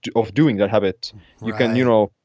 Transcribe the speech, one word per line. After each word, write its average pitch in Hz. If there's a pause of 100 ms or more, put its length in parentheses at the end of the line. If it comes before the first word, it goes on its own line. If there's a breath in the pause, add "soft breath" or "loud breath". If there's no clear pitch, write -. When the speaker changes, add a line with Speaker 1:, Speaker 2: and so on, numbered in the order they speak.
(160)
Speaker 1:
of 110
doing 135
that 98
habit. 101 (300 soft breath)
You 110
can, 117
you 127
Speaker 2:
Right. -
Speaker 1:
know, 110 (140)